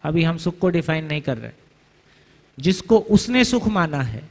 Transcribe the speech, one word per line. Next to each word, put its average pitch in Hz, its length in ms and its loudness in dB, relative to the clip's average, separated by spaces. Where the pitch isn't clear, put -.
अभी 160 200 0
हम 165 140 0
सुख 175 220 -6
को 185 100 2
define 160 360 -2
नहीं 151 160 -6
कर 131 180 -6
रहे, 113 140 -14
जिसको 185 400 2
उसने 240 460 2
सुख 240 240 0
माना 165 340 0
है 113 280 -6